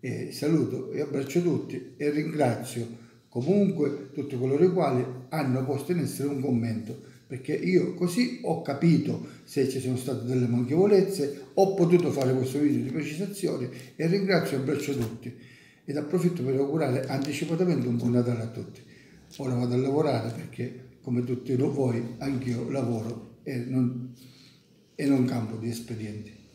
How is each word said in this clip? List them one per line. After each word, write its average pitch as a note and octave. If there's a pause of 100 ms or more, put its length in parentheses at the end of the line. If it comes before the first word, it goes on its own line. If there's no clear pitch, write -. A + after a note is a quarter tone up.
e A#2
saluto C#3+
e -
abbraccio C#3
tutti C#3+
e D3
ringrazio B2+ (440)
comunque D3+
tutti C3
coloro C#3
i F3+
quali C3+ (280)
hanno C3
posto C#3+
in E3+
essere C3+
un C#3
commento, A2+ (320)
perché C3
io F3
così A#3+
ho -
capito - (200)
se C3
ci C3
sono B2+
state A#2+
delle B2
manchevolezze, C#3+
ho F#3+
potuto E3+
fare B2+
questo C3
video C3
di -
precisazione D#3 (260)
e D#3+
ringrazio F#3
e -
abbraccio C3+
tutti. A#2 (520)
Ed C#3+
approfitto D#3+
per C3
augurare C#3
anticipatamente D3
un A#2+
buon A#2+
Natale A#2
a A2+
tutti. - (560)
Ora C3
vado B2
a B2
lavorare C3+
perché, - (120)
come B2
tutti B2
lo C3+
voi, A#2+
anch'io A#2+
lavoro A#2
e C#3
non, B2 (800)
e D3+
non C3+
campo A2+
di A2
espedienti. G#2+ (240)